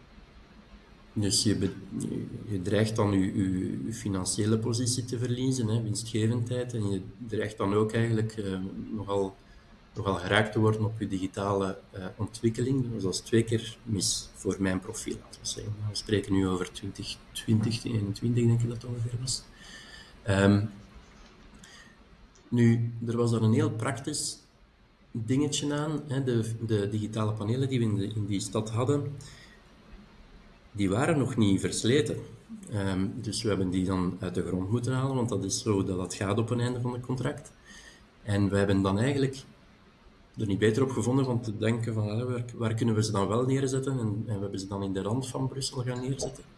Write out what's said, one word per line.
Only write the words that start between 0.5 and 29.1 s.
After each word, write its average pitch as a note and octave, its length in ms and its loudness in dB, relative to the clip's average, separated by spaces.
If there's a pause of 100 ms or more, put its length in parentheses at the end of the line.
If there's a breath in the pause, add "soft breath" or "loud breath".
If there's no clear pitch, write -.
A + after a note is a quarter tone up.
dus G2+ 300 2
je G2 120 4
be-, F2+ 180 0 (240)
je, - 280 -4 (220)
je G2+ 140 -2
dreigt G#2 340 2
dan G#2 160 4
je, G2 240 2
je, F#2+ 500 0
je - 80 -6
financiële G#2 640 0
positie A#2+ 480 -2
te B2 140 -4
verliezen, B2 480 0
hè, A2 140 2
winstgevendheid. A#2 920 0
En G#2 160 -2
je G2 120 0 (260)
dreigt G#2 300 -4
dan G2+ 160 2
ook G#2+ 180 4
eigenlijk, A2+ 400 2
eh, F#2+ 280 -4 (320)
nogal, G2 440 0 (580 loud breath)
nogal G2 220 0
geraakt G2 360 2
te - 80 0
worden G#2+ 260 4
op G#2 140 -4
je G2+ 80 -2
digitale, G2 680 0 (140)
eh, F#2 140 -10 (100)
ontwikkeling. A#2 800 0
Dus G#2 100 -4
dat F2+ 100 0
is - 60 -4
twee A2+ 240 4
keer A2+ 400 -2
mis - 500 -2
voor F#2+ 260 -2
mijn F#2 200 2
profiel, - 440 -8
laten - 180 -20
we - 60 -10
zeggen. G#2+ 260 -6 (160)
We G2+ 60 -6
spreken G2 380 0
nu F#2+ 140 4
over F#2 240 -2
twintig - 460 -10 (140)
twintig, A2+ 520 0
eenentwintig A#2 600 0
denk A#2 160 6
ik A#2 60 2
dat A#2 140 -6
het B2 100 -8
ongeveer A#2+ 280 -4
was. - 240 -4 (800 loud breath)
Ehm, G2 420 6 (1800 loud breath)
nu, A#2 460 4 (140)
er A#2 100 0
was A#2 140 4
dan A2 120 2
een A2 100 6
heel D3+ 180 4
praktisch C#3 680 -4 (760)
dingetje C#3 600 0
aan, D3 340 -2
hè, C3 160 0
de, A#2 280 0 (160)
de G2+ 220 2
digitale G#2+ 420 -2
panelen A2+ 380 0
die C3 100 2
we A#2 60 4
in G#2 100 2
de, G2 120 0
in G#2 180 -4
die G2 140 0
stad - 300 -2
hadden, C#3+ 420 0 (1600 loud breath)